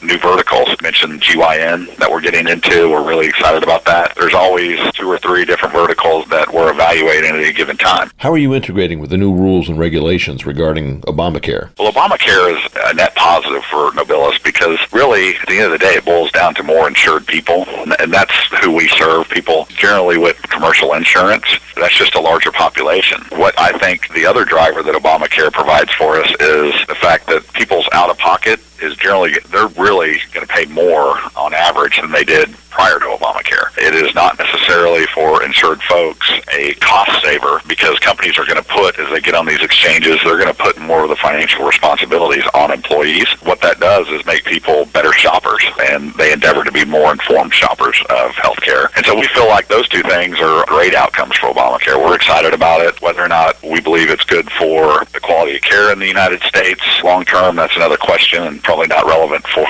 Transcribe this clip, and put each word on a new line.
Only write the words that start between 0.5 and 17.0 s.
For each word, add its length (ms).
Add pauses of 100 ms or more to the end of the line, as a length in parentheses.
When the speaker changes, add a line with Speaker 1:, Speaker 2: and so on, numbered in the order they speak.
Speaker 1:
I 140
mentioned 380
G 160
Y 200
N 300 (100)
that 140
we're 100
getting 260
into. 420
We're 180
really 200
excited 360
about 220
that. 300
There's 180
always 460 (140)
two 160
or 80
three 280
different 280
verticals 560
that 240
we're 180
evaluating 600
at 80
any 140
given 240
time. 400
Speaker 2:
How 140
are 60
you 160
integrating 460
with 100
the 80
new 160
rules 360
and 100
regulations 640
regarding 560
Obamacare? 760
Speaker 1:
Well, 140
Obamacare 640
is 160 (120)
a 100
net 220
positive 500
for 260
Nobilis 520
because 340 (140)
really, 460
at 100
the 80
end 100
of 60
the 60
day, 180
it 100
boils 260
down 240
to 80
more 240
insured 380